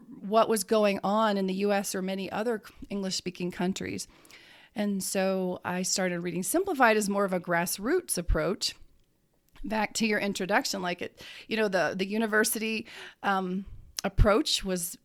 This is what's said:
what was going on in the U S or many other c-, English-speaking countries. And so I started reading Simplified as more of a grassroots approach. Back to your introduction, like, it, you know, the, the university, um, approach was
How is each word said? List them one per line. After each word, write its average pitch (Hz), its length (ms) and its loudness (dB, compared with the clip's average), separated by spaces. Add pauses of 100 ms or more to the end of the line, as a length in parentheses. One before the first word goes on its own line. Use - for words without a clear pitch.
(280)
what 220 220 4
was 214 160 0
going 208 400 4
on 208 320 2
in 190 100 0
the 190 60 -2
U 202 180 0
S 196 240 0
or 190 60 -2
many 190 320 -4
other 220 340 -2
c-, - 60 -20 (160)
English-speaking 185 600 -4
countries. 185 580 -4 (680)
And 202 260 -2
so 190 640 0
I 180 200 -2
started 180 360 0
reading 175 240 -4
Simplified 269 540 4
as 208 100 2
more 202 160 2
of 185 80 0
a 185 80 0
grassroots 185 800 -2
approach. 170 580 0 (880)
Back 208 300 -2
to 226 120 2
your 214 140 2
introduction, 196 640 0
like, 175 200 -4
it, - 220 -12 (240)
you 220 80 -2
know, 214 140 2
the, 175 260 2
the 190 100 -2
university, 220 800 0 (360)
um, 190 400 0 (400)
approach 214 600 4
was 180 400 -4